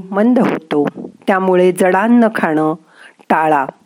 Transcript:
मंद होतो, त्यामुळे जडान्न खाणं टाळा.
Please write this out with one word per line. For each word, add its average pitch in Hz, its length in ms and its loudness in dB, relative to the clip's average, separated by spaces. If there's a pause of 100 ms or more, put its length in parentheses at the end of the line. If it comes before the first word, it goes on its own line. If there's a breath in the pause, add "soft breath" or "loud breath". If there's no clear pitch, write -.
(120)
मंद 233 280 2
होतो, 151 480 -2 (400)
त्यामुळे 185 440 2
जडान्न 202 640 2
खाणं 156 400 -2 (540 loud breath)
टाळा. 156 360 0 (200)